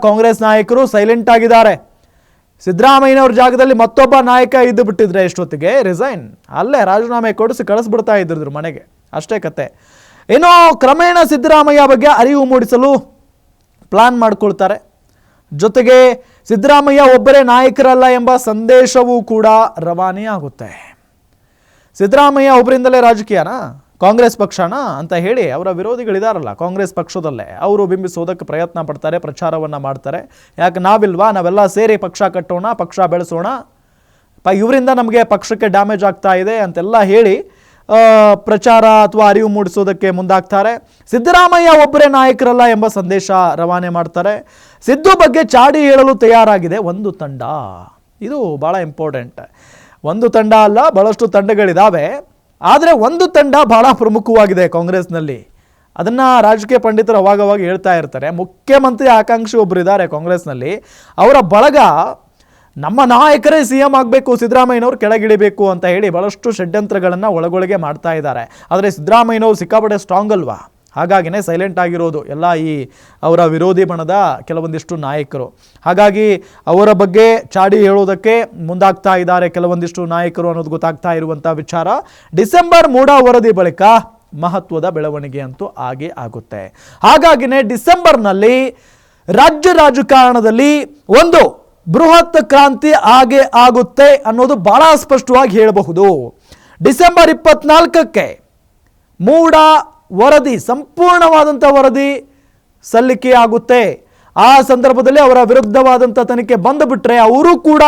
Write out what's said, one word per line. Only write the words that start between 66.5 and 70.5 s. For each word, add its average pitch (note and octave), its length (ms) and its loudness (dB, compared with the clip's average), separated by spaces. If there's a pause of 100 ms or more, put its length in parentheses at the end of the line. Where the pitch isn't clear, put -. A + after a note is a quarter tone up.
ಷಡ್ಯಂತ್ರಗಳನ್ನ F#3+ 760 -4
ಒಳಗೊಳಗೆ F#3 500 -4
ಮಾಡ್ತಾ D#3+ 380 -6
ಇದ್ದಾರೆ. C3+ 580 -10
ಆದರೆ G3 200 -2
ಸಿದ್ದರಾಮಯ್ಯನವ್ರು A3 640 0
ಸಿಕ್ಕಾಪಟ್ಟೆ G#3+ 420 -2
ಸ್ಟ್ರಾಂಗ್ G3+ 340 -4
ಅಲ್ವಾ? C3+ 400 -6 (240)